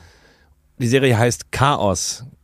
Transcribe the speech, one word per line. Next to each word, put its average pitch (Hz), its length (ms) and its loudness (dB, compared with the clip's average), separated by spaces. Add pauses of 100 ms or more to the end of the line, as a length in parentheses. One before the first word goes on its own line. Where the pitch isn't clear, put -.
(800)
Die 123 100 -2
Serie 131 300 4
heißt 117 340 0
Chaos, - 720 -2 (200)